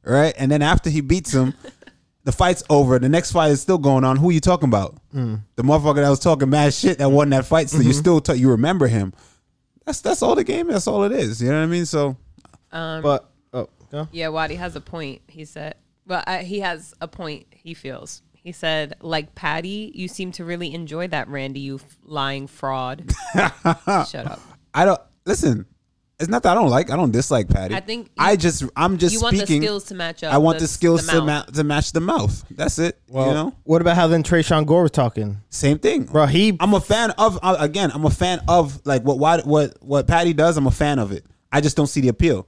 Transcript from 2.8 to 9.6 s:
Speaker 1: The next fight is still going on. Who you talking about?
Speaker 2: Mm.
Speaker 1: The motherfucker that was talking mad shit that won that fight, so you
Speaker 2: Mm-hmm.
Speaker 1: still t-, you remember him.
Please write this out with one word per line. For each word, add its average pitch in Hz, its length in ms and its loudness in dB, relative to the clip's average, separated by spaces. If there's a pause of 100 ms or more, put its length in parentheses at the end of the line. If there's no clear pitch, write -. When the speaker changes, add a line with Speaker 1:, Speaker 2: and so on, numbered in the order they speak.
Speaker 1:
The 127 120 2
next 170 240 0
fight 156 180 4
is 143 100 2
still 185 160 2
going 139 280 4
on. 131 100 2
Who 156 140 4
you 165 100 4
talking 170 300 2
about? 101 260 0 (180)
Speaker 2:
Mm. 113 280 -4 (160)
Speaker 1:
The 117 60 -4
motherfucker 147 340 4
that 143 120 4
was 139 120 2
talking 143 280 2
mad 147 240 4
shit - 260 0
that 139 100 2
won 143 220 4
that 135 140 2
fight, 160 240 0
so 160 100 0
you 120 100 6
Speaker 2:
Mm-hmm. - 100 4
Speaker 1:
still 160 220 4
t-, 156 140 0
you 127 160 4
remember 143 360 2
him. 101 240 0 (720)